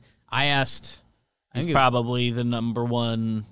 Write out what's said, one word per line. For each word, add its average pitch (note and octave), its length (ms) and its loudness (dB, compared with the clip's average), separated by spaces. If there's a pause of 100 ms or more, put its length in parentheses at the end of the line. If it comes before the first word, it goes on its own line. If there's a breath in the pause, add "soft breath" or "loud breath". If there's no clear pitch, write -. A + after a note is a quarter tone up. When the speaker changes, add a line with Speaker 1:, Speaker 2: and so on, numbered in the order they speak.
(280 soft breath)
Speaker 1:
I C3+ 180 0
asked, - 560 -2 (500)
I B2 60 -4
Speaker 2:
He's D#3+ 80 -2
Speaker 1:
think E3 60 -2
it - 20 0
Speaker 2:
probably B2 560 2
the A#2+ 140 -4
number A#2 400 -2
one, A2+ 680 -2